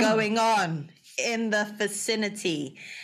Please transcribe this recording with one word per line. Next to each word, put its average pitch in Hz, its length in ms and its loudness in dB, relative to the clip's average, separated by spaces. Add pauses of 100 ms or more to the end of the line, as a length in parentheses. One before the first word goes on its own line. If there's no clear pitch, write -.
going 220 380 4
on 185 500 2 (280)
in 226 340 -2
the 208 260 0
vicinity. 202 1000 -2 (260)